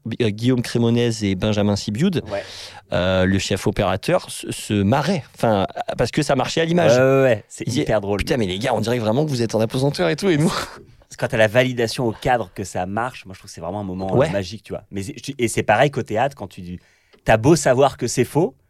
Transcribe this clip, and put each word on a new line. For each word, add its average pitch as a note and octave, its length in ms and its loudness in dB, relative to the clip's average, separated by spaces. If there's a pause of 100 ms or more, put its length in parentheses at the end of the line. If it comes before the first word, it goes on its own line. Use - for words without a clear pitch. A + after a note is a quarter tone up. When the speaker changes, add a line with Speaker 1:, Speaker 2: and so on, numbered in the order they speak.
Speaker 1:
Cr-, A#2 160 0
euh, G#2+ 40 2
Guillaume A#2+ 340 0
Crémonez A#2+ 460 2 (120)
et G2 140 0
Benjamin G#2 400 0
Sibiud, C3 560 -2
Speaker 2:
Ouais. G2+ 100 -4 (520)
Speaker 1:
euh, F#2 320 2
le G2 120 2
chef F#2+ 300 -2
opérateur, G#2 640 0
se, - 200 -10
se - 220 -6
marrait, C3+ 500 2 (120)
enfin, G#2+ 320 2 (320)
parce B2 100 2
que - 140 0
ça C#3 120 2
marchait B2+ 260 0
à E3 40 2
l'image. E3 280 4
Speaker 2:
Ouais, B2 100 6
ouais, C3+ 180 4
ouais, A#2 260 2
c'est - 200 -14
Speaker 1:
Il - 20 -2
disait, B2+ 140 -2
Speaker 2:
hyper G#2+ 180 0
drôle. « G2 180 0
Speaker 1:
Putain, D3 180 0
mais G#2+ 100 0
les F2+ 100 -4
gars, B2 160 -2
on A2 80 0
dirait A#2 160 0
vraiment A2+ 260 0
que D#3 60 -2
vous A#2+ 140 -2
êtes A2 100 -2
en A2 80 0
apesanteur C#3 480 0
et D#3 60 0
tout, G3 140 0
et D#3 80 4
nous » D#3+ 120 2
Speaker 2:
Parce - 680 -10
que - 40 -16
quand B2 80 -2
t'as A#2+ 100 -2
la A2 100 6
validation B2 600 0
au A2 40 2
cadre A#2 440 -2
que G#2 80 -8
ça F#2 240 -6
marche, G#2+ 400 -6
moi, F#2 80 -16
je - 60 -20
trouve G2+ 100 -20
que - 20 -20
c'est - 80 -16
vraiment F#2+ 200 -6
un - 20 -8
moment, F#2+ 280 -6
euh, - 60 2
Speaker 1:
Ouais. D3+ 140 2
Speaker 2:
magique, G2+ 320 -6
tu F#2 100 -12
vois. - 160 -10
Mais G2 140 -8
c'est, A#2 100 -10 (100)
je, - 140 -8
et A#2 100 0
c'est G#2+ 140 -2
pareil A#2+ 300 2
qu'au B2+ 100 -4
théâtre, A#2 340 -2
quand G2+ 120 -12
tu, F2+ 320 -12 (440)
t'as A2+ 140 4
beau C#3 180 6
savoir C3+ 420 4
que B2 100 -4
c'est - 180 0
faux F3+ 300 0 (140)